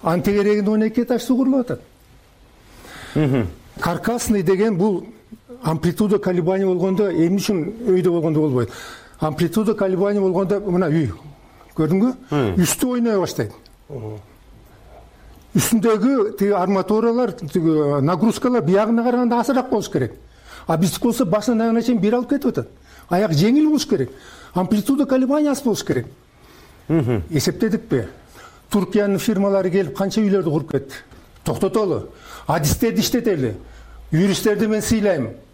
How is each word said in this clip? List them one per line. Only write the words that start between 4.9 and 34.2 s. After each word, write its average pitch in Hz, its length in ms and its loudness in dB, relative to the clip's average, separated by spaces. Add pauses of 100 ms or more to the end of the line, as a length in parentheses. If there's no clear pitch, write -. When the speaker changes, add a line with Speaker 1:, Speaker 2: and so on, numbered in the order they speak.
Speaker 1:
амплитуда 175 560 0
колебаний 190 480 0
болгондо, 190 440 0
эмне 170 280 2
үчүн 208 500 -4
өйдө 185 220 4
болгондо 160 300 0
болбойт? 127 300 0 (480)
Амплитуда 170 560 0
колебаний 202 460 0
болгондо 190 400 0
мына 180 300 0
үй. 151 200 2 (640)
Көрдүңбү? 190 400 2 (160)
Speaker 2:
Мм. 123 320 0
Speaker 1:
Үстү 247 300 0
ойной 233 260 0
баштайт. 131 340 -4 (360)
Speaker 3:
Мгм. 107 320 -12 (1300)
Speaker 1:
Үстүндөгү 220 840 2
тиги 202 120 2
арматуралар, 208 880 0
тиги 165 360 0 (280)
нагрузкалар 214 640 0
биягына 220 380 2
караганда 240 340 2
азыраак 254 320 0
болуш 208 180 -2
керек. 123 280 -4 (500)
А 160 100 0
биздики 165 280 0
болсо 233 200 2
башынан 220 360 0
аягына 233 220 2
чейин 233 180 0
бир 214 140 2
алып 247 160 -2
кетип 277 160 0
атат. - 220 -2 (400)
Аяк 190 220 2
жеңил 233 380 4
болуш 302 180 0
керек. 139 240 0 (440)
Амплитуда 214 520 0
колебаний 277 440 2
аз 262 120 -4
болуш 214 220 -2
керек. 131 220 -4 (840)
Speaker 2:
Мгм. 123 420 0
Speaker 1:
Эсептедикпи? 165 760 -2 (640)
Туркиянын 202 480 0
фирмалары 196 520 0
келип 175 260 -2
канча 196 240 -2
үйлөрдү 190 300 2
куруп 147 220 -4
кетти. 135 220 -4 (500)
Токтотолу. 185 640 -2 (380)
Адистерди 170 540 0
иштетели. 160 560 -2 (540)
Юристтерди 202 560 0